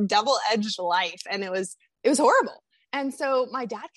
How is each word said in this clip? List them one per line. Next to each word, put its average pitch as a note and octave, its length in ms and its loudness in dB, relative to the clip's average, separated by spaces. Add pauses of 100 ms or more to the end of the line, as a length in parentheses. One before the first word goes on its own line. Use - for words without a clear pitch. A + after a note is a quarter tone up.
double-edged G#3+ 720 2
life. F3+ 520 -2
And G3 120 -4
it F#3+ 80 -6
was, F#3 260 -4 (280)
it A#3+ 60 4
was C#4+ 80 4
horrible. D#4 440 4 (300)
And C#4 200 -4
so C4 380 -2
my B3+ 140 -6
dad A3 220 -10 (100)